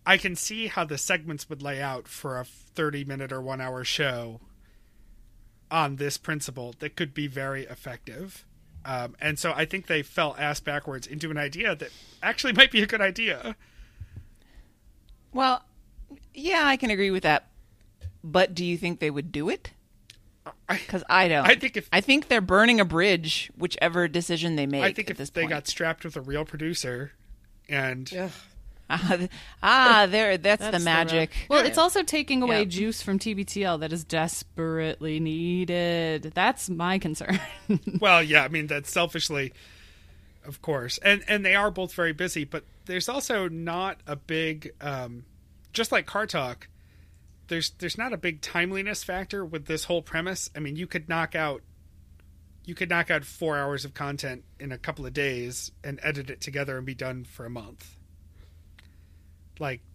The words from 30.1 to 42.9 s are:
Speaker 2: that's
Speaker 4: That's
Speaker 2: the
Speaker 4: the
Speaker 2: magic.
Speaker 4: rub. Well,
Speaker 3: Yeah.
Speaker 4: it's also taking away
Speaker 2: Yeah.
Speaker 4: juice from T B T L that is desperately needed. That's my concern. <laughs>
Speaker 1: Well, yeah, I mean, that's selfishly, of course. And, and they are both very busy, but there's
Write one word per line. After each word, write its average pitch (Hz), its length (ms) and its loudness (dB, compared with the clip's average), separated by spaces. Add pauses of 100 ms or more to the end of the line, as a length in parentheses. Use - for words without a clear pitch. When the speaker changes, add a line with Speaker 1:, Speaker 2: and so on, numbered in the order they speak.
Speaker 2:
that's 202 220 4
Speaker 4:
That's 202 140 -2
Speaker 2:
the 175 60 2
Speaker 4:
the 170 40 0
Speaker 2:
magic. 165 460 4
Speaker 4:
rub. - 200 -4
Well, 285 120 8
Speaker 3:
Yeah. 240 80 2
Speaker 4:
it's - 80 2
also 359 260 4
taking 277 400 0
away 226 200 4
Speaker 2:
Yeah. - 20 2
Speaker 4:
juice 196 360 -2
from 196 180 0
T 220 140 -2
B 196 120 -4
T 202 180 -4
L 175 140 2
that 156 160 -4
is 165 100 -4
desperately 160 1160 -2
needed. 170 1160 0
That's 208 340 2
my 175 300 0
concern. 185 400 0 (300)
<laughs> 196 100 4 (220)
Speaker 1:
Well, 180 200 8
yeah, 151 220 6
I 135 60 -2
mean, 151 180 -2
that's 143 240 -6
selfishly, 156 600 -2 (920)
of 143 180 -16
course. 127 360 -4
And, 202 320 4
and 202 160 2
they 190 100 6
are 202 160 4
both 180 220 -6
very 170 180 2
busy, 165 320 -4
but 143 220 -8 (200)
there's 180 220 -2